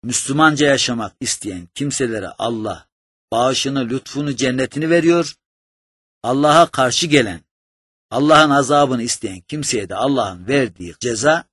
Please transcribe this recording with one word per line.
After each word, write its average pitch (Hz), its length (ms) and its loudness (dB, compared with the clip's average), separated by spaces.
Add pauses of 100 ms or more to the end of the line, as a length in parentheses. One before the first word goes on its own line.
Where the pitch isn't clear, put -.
Müslümanca 147 640 0
yaşamak 120 540 -2
isteyen 95 540 -8
kimselere 117 540 -4
Allah 110 600 -6 (440)
bağışını, 127 560 0
lütfunu, 135 480 -6
cennetini 131 540 -2
veriyor. 170 440 2 (880)
Allah'a 147 480 4
karşı 131 360 0
gelen, 113 380 0 (680)
Allah'ın 151 400 4
azabını 139 520 2
isteyen 98 380 -8
kimseye 123 480 -6
de 92 60 -8
Allah'ın 104 540 -2
verdiği 113 520 -4
ceza 143 520 0